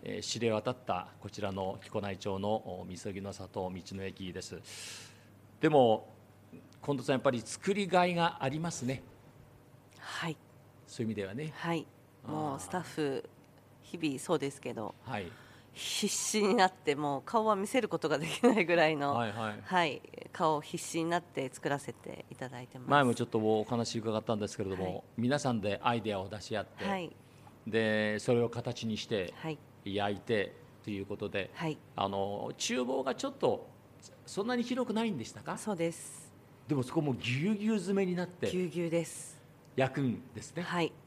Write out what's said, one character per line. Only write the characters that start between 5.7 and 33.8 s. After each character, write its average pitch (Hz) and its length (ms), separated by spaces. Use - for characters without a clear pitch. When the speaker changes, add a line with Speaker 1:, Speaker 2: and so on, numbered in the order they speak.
Speaker 1:
近 143 100
藤 123 100
さ 143 80
ん、 - 20
や - 20
っ 117 60
ぱ 139 80
り 120 100
作 - 320
り 196 140
が 180 180
い 180 80
が 170 280
あ 135 60
り 143 120
ま 170 100
す - 140
ね。 127 180
Speaker 2:
は - 320
い。 151 80
Speaker 1:
そ - 160
う - 20
い - 20
う - 20
意 - 20
味 107 60
で 98 100
は 95 80
ね。 151 220
Speaker 2:
は 170 180
い。 160 140
Speaker 1:
あ - 40
ー。 - 20
Speaker 2:
も 151 260
う - 20
ス - 100
タ 185 80
ッ 175 60
フ、 143 440
日 - 160
々 147 220
そ 175 160
う 147 40
で 139 120
す - 100
け 123 140
ど、 107 180
Speaker 1:
は 107 160
い。 85 120
Speaker 2:
必 - 340
死 - 360
に 202 100
な 196 140
っ 185 60
て、 147 220
も 143 220
う 127 80
顔 220 200
は 214 100
見 196 100
せ 254 160
る 220 80
こ 170 80
と 160 100
が 143 120
で 160 80
き 147 160
な 240 160
い 175 60
ぐ 170 100
ら 160 140
い 160 60
の、 143 200
Speaker 1:
は 117 120
い 104 40
は 110 180
い。 104 140
Speaker 2:
は 180 220
い、 139 160
顔 156 260
を 147 40
必 - 200
死 165 220
に 165 60
な 170 80
っ 175 60
て 135 280
作 - 180
ら 143 100
せ - 120
て - 380
い - 60
た 127 140
だ 123 120
い 123 60
て - 100
ま 127 80
す。 139 60
Speaker 1:
前 143 120
も 120 120
ち 123 80
ょ - 20
っ - 40
と 113 100
お 107 280
話 117 300
伺 110 180
っ 107 80
た 113 120
ん 104 40
で 104 80
す - 80
け 110 80
れ 95 60
ど 95 60
も、 92 100
Speaker 2:
は 92 60
い。 95 120
Speaker 1:
皆 123 220
さ 139 120
ん 113 80
で 98 240
ア 120 120
イ 110 80
デ 107 100
ア 95 80
を 98 80
出 104 100
し 110 160
合 101 60
っ - 60
て、 - 180
Speaker 2:
は 196 140
い。 170 120
Speaker 1:
で、 107 540
そ - 160
れ 120 80
を 117 60
形 117 360
に 110 100
し - 120
て、 95 300
Speaker 2:
は 160 120
い。 147 80
Speaker 1:
焼 101 320
い - 20
て 101 340
と - 60
い 98 100
う 95 60
こ 104 100
と 101 140
で、 98 240
Speaker 2:
は 170 120
い。 156 120
Speaker 1:
あ - 140
の、 196 480
厨 247 260
房 262 200
が 262 120
ち - 80
ょ 269 60
っ 269 80
と - 320